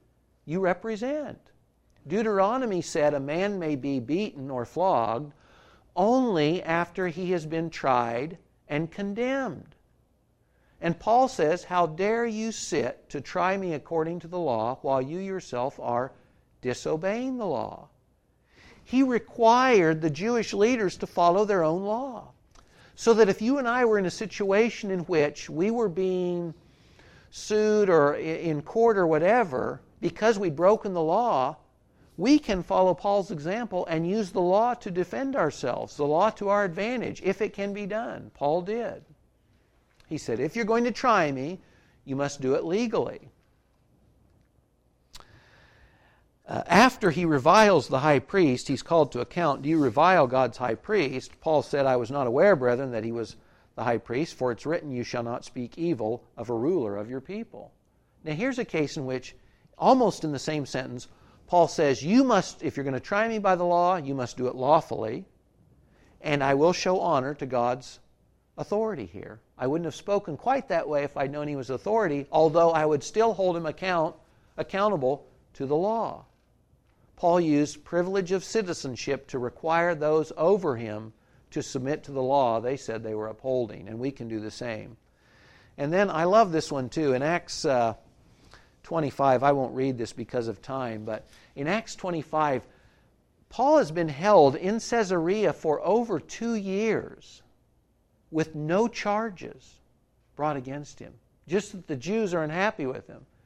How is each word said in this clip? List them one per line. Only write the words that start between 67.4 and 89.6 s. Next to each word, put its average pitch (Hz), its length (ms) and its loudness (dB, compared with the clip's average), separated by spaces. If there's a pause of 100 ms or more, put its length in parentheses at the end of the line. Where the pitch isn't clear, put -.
God's 127 520 -4 (580)
authority 202 500 -4
here." 95 340 -16 (180)
I 131 80 -4
wouldn't 165 200 -2
have 151 100 -8
spoken 202 400 -4
quite 262 320 -2
that 165 200 -2
way 147 140 0
if 147 140 -8
I'd 139 160 -4
known 147 160 -6
he 147 80 -6
was 127 140 -8
authority, 151 600 -2
although 160 400 6
I 156 160 2
would 151 160 2
still 220 320 0
hold 180 220 0
him 165 100 -6
account-, 170 480 -2 (420)
accountable 160 720 0 (280)
to 139 120 -6
the 139 80 0
law. 196 520 -4 (920)
Paul 175 240 4
used 147 420 2
privilege 180 500 -2
of 190 120 -2
citizenship 139 840 -4
to 135 100 -6
require 165 560 -2
those 151 420 0
over 170 400 2
him 110 380 -8 (360)
to 151 120 -6
submit 139 420 -6
to 143 80 -14
the 135 100 -4
law 127 380 2
they 127 160 -4
said 113 260 -8
they 110 120 -8
were 107 140 -6
upholding, 110 600 -6
and 113 100 -12
we 131 120 -6
can 127 180 -12
do 110 100 -6
the 107 120 -8
same. 110 480 -12 (800)
And 143 120 -4
then 190 200 2
I 156 140 -2
love 196 280 4
this 156 180 -2
one 131 200 -4
too. 147 240 0
In 127 80 0
Acts, 170 420 -4
uh, 120 300 2 (880)
twenty-five, 139 600 0
I 143 100 4
won't 127 220 -2